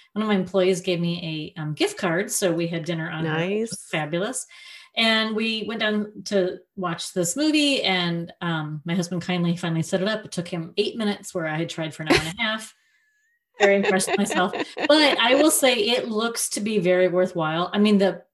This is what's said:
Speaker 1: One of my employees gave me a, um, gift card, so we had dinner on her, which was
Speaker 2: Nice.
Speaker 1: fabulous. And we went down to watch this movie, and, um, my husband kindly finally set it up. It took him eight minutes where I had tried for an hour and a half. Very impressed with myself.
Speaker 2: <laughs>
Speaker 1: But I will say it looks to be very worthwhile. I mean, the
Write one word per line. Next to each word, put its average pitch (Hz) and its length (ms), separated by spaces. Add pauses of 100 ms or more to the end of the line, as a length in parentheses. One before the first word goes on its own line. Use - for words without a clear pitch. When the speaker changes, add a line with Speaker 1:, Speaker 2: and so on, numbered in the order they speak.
(120)
Speaker 1:
One 208 100
of 214 60
my 208 80
employees 185 440
gave 180 200
me 170 560
a, 165 40
um, 151 140
gift 349 240
card, 190 320
so 180 220
we 170 160
had 165 160
dinner 165 260
on 160 160
her, 156 80
which 165 140 (220)
was - 100
Speaker 2:
Nice. - 100
Speaker 1:
fabulous. 170 560 (500)
And 220 400
we 220 300
went 220 140
down 208 460
to 185 320 (180)
watch 175 360
this 175 240
movie, 294 460
and, 175 580
um, 156 440
my 170 100
husband 175 280
kindly 170 340
finally 165 260
set 185 180
it 190 80
up. 214 160
It - 80
took 175 160
him 165 280
eight 214 200
minutes 208 380
where 165 140
I 156 100
had 165 100
tried 156 260
for - 100
an 156 40
hour - 120
and 160 80 (100)
a 233 40
half. 220 300 (880)
Very 202 160
impressed 196 320
with - 100
myself. 202 360 (220)
Speaker 2:
<laughs> 302 100
Speaker 1:
But 294 340
I 247 140
will 302 160
say 254 240
it 233 340
looks 226 420
to 220 100
be 214 180
very 180 300
worthwhile. 175 640
I 208 40
mean, 208 200
the 185 240 (120)